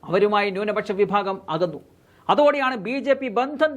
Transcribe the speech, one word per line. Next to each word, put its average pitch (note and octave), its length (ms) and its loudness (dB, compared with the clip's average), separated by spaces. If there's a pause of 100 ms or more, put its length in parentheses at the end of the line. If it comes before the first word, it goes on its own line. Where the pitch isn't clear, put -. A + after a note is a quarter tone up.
അവരുമായി G3+ 480 2
ന്യൂനപക്ഷ G#3 360 -4
വിഭാഗം G3 460 0 (120)
അകന്നു. D#3+ 300 -2 (500)
അതോടെയാണ് C#4 460 4 (120)
ബി C4 180 -2
ജെ C#4 80 2
പി C4+ 140 -2 (120)
ബന്ധം D4 380 0